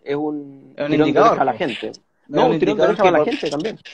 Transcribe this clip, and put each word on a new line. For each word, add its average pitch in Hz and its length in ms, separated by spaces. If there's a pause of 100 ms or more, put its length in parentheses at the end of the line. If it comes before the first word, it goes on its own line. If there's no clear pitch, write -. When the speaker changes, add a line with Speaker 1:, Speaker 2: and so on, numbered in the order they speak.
Speaker 1:
es 143 140
un 143 600
Speaker 2:
Es 143 80
un 147 60
Speaker 1:
tirón - 0
de 151 60
Speaker 2:
indicador, 156 320
Speaker 1:
oreja 160 140
a - 20
la 131 80
Speaker 2:
po. 117 60
Speaker 1:
gente. 110 300
Speaker 2:
Es - 120 (260)
Speaker 1:
No, - 200
Speaker 2:
un 165 60
Speaker 1:
un 170 60
tirón - 200
de - 60
Speaker 2:
indicador - 60
Speaker 1:
oreja 214 120
a - 20
Speaker 2:
que 180 80
Speaker 1:
la 160 60
Speaker 2:
por 151 100
Speaker 1:
gente 180 220
también. 170 280 (160)